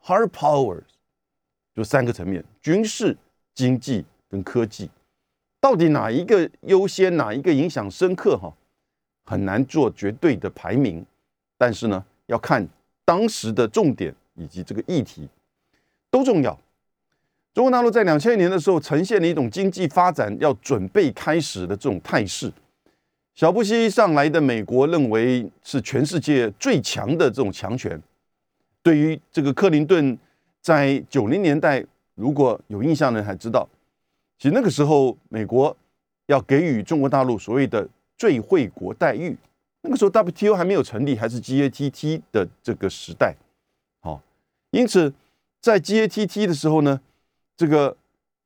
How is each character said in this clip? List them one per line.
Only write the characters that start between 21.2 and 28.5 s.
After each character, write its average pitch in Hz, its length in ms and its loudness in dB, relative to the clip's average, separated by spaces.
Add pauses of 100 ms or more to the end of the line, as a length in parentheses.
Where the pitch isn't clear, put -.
始 92 260 -8
的 98 100 -4
这 127 140 -4
种 90 120 -4
态 127 220 -2
势。 98 280 -8 (840)
小 160 160 4
布 214 140 0
希 226 260 2
上 196 240 2
来 143 140 4
的 156 120 2
美 123 220 0
国 123 240 2
认 151 240 2
为 117 400 0 (140)
是 139 160 -4
全 127 240 -2
世 156 160 -4
界 131 320 2
最 220 280 0
强 107 260 -8 (120)
的 156 100 4
这 123 140 -2
种 98 100 -2
强 101 240 -8
权。 87 240 -8 (840)